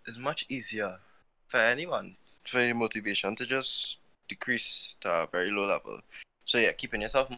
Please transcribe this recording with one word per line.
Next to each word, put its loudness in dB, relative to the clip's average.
is -12
much -4
easier -4
for 2
anyone, 2
for 0
your 4
motivation 0
to -4
just 0
decrease -4
to -4
a 2
very 0
low 0
level. -2
So 2
yeah, 6
keeping -6
yourself 2